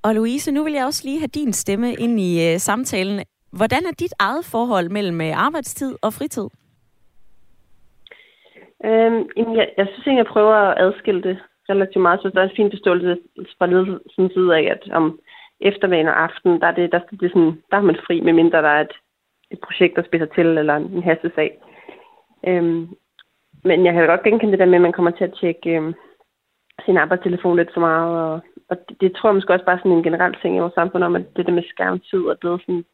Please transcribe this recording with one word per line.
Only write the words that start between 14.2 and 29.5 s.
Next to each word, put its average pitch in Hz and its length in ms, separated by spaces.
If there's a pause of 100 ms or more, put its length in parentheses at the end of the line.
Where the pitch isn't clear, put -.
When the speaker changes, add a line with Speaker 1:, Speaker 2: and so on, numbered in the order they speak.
Speaker 2:
side 180 240
af, 156 60 (120)
at - 180
om 160 280 (400)
eftermiddagen 180 480
og 156 140
aftenen, 170 380
der 175 60
er 175 80
det, 175 180
der, 175 80 (100)
det 190 160
er 175 100
sådan, 160 340
der 202 60
er 202 140
man 165 160
fri, 170 140
medmindre 165 420
der 151 60
er 147 120
et, 151 140 (560)
et - 160
projekt, 175 300
der 175 100
spidser 165 200
til, 170 200
eller 151 300
en 175 260
hastesag. 165 480 (1000)
Øhm, 170 400 (760)
men 175 200
jeg 175 80
kan 170 100
da 160 100
godt 185 120
genkende 220 280
det 190 60
der 185 80
med, 180 140
at 180 80
man 170 80
kommer 175 140
til 175 140
at 180 160
tjekke, 170 360
øhm, 160 180 (880)
sin 185 120
arbejdstelefon 175 600
lidt 170 180
for 175 60
meget, 165 320 (120)
og, 160 80 (380)
og 180 60 (120)
det, - 120
det 190 120
tror 220 160
jeg 202 60
måske 196 180